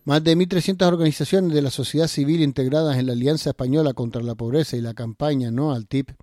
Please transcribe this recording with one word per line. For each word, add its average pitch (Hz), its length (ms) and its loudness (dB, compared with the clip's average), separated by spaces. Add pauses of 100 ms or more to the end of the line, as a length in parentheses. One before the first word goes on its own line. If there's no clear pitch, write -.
Más 147 180 2
de 165 140 4
mil 180 100 4
trescientas 185 400 0
organizaciones 170 640 2
de 147 80 2
la 135 100 0
sociedad 147 360 -2
civil 151 320 0
integradas 143 560 0
en 127 120 0
la 127 40 -2
Alianza 139 380 0
Española 139 420 0
contra 117 320 -6
la 113 120 -6
Pobreza 123 420 -2
y 117 40 -4
la 117 120 -6
campaña 120 580 -4
No 139 220 0
al 113 140 -6
tip 135 240 -4 (120)